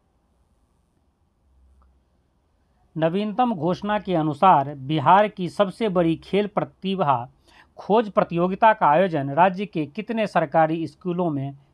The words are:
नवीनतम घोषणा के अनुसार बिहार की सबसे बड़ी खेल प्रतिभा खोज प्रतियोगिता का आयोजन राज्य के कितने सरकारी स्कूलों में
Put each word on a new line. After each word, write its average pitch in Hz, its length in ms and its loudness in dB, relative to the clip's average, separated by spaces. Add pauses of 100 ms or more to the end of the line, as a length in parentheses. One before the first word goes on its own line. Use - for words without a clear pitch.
(3000)
नवीनतम 208 560 -2
घोषणा 180 460 -2
के 196 160 -4
अनुसार 151 600 2
बिहार 156 520 2
की 180 220 -8
सबसे 202 400 -2
बड़ी 175 260 0
खेल 196 320 -4
प्रतिभा 151 840 -4 (480)
खोज 208 340 0
प्रतियोगिता 190 640 2
का 190 140 0
आयोजन 156 420 2
राज्य 180 360 2
के 156 200 -6
कितने 214 420 -6
सरकारी 160 600 0
स्कूलों 175 420 -4
में 139 280 -8 (160)